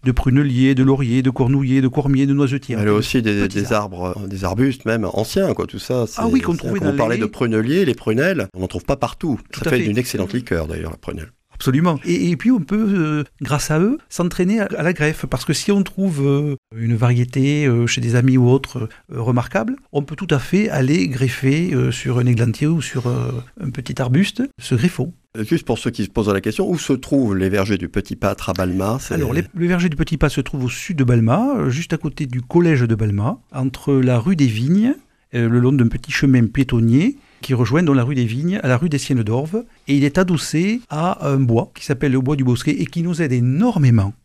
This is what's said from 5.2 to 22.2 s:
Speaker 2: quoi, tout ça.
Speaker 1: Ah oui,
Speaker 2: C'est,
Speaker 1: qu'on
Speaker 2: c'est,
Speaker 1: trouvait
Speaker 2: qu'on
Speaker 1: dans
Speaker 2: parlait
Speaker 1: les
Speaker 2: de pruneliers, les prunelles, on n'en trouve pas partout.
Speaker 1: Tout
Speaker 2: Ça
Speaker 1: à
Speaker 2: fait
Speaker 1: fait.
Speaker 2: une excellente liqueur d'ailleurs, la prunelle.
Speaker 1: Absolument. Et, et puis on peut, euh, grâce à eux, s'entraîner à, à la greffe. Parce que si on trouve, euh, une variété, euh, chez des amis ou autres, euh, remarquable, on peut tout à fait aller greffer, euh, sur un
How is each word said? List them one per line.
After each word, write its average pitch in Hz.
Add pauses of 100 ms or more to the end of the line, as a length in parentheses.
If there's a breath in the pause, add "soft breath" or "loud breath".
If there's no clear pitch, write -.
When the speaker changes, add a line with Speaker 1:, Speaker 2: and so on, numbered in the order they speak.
Speaker 2:
quoi, 87
tout -
ça. 123 (140)
Speaker 1:
Ah 226
oui, 247
Speaker 2:
C'est, -
Speaker 1:
qu'on 175
Speaker 2:
c'est, 160
Speaker 1:
trouvait -
Speaker 2:
qu'on -
Speaker 1:
dans 143
Speaker 2:
parlait 117
Speaker 1:
les 110
Speaker 2:
de 107
pruneliers, 120
les 127
prunelles, 127 (100)
on -
n'en 92
trouve -
pas 139
partout. 120 (120)
Speaker 1:
Tout -
Speaker 2:
Ça 175
Speaker 1:
à 147
Speaker 2:
fait 127
Speaker 1:
fait. 113
Speaker 2:
une 104
excellente 117
liqueur 90
d'ailleurs, 82
la -
prunelle. 80 (220)
Speaker 1:
Absolument. 151
Et, 175
et 170
puis 233
on 240
peut, 208
euh, 151 (180)
grâce -
à 156
eux, 240 (100)
s'entraîner 180
à, 196
à 160
la 170
greffe. 156
Parce -
que -
si 175
on 202
trouve, 170
euh, 143 (180)
une 113
variété, 127
euh, 120
chez 117
des 117
amis 131
ou 123
autres, 127 (240 loud breath)
euh, 127
remarquable, 127 (160)
on -
peut 147
tout 190
à 147
fait 208
aller 151
greffer, 135
euh, 127
sur 123
un 123